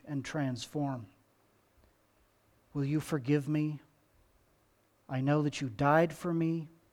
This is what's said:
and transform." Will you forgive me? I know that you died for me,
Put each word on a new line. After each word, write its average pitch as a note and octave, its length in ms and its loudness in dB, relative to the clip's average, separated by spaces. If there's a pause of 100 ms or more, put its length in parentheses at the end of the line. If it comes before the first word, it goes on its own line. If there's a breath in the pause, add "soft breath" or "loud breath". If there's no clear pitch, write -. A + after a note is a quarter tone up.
and C#3 180 -4
transform." C3+ 840 -4 (1700)
Will C#3 100 -2
you D3+ 140 0
forgive C#3+ 480 0
me? D3+ 320 -2 (1300)
I C3 140 -4
know D3 220 4
that C#3+ 180 -2
you C3+ 80 -4
died D3 420 4
for E3+ 220 -4
me, E3 340 0 (240)